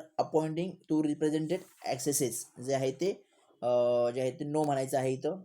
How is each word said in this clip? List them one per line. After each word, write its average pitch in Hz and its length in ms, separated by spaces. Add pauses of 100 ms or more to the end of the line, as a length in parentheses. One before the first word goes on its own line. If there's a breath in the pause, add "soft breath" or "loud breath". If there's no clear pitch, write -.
(200)
appointing 160 500 (220)
to 156 160
represented 156 840
accesses 131 720
जे 135 100
आहे 135 180
ते, 185 360 (340 soft breath)
अ, 120 60 (420)
जे 123 120
आहे 127 100
ते 151 200
no 156 140
म्हणायचं 135 320
आहे 131 160
इथं, 151 320